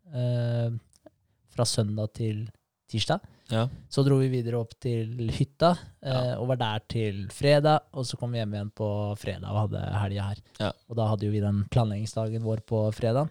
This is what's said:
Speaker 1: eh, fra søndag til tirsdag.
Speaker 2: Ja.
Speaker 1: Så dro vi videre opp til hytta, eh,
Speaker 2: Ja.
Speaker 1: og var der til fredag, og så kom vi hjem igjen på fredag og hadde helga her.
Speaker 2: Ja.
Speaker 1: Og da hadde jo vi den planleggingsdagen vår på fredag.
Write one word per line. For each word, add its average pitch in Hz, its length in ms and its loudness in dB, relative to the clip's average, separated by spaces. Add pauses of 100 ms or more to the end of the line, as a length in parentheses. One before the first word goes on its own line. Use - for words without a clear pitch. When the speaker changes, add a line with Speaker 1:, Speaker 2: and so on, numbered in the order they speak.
(140)
Speaker 1:
eh, 120 580 0 (840)
fra 120 100 2
søndag 107 480 0
til 110 360 -4 (400)
tirsdag. 147 320 0 (280)
Speaker 2:
Ja. 113 180 2 (220)
Speaker 1:
Så 139 140 2
dro 135 140 6
vi 131 120 4
videre 120 280 -2
opp 117 220 -4
til 117 500 -2
hytta, 165 480 2 (240)
eh, 139 100 -6
Speaker 2:
Ja. 127 280 0
Speaker 1:
og 123 80 -2
var 131 80 2
der 113 240 -2 (100)
til 101 380 -2
fredag, 147 540 4 (120)
og 131 120 -6
så - 120 -8
kom 120 140 -6
vi 117 80 -2
hjem 104 140 -2
igjen 104 200 -6
på 107 160 -2 (280)
fredag 95 340 -6
og 104 180 2
hadde 95 240 -4
helga 101 360 0
her. 101 60 -4 (240)
Speaker 2:
Ja. 104 120 0 (180)
Speaker 1:
Og 113 60 -8
da 110 120 2
hadde 104 180 0
jo 104 60 2
vi 107 100 2
den 101 280 2
planleggingsdagen 110 720 0
vår 110 240 -2
på 107 280 0
fredag. 123 380 0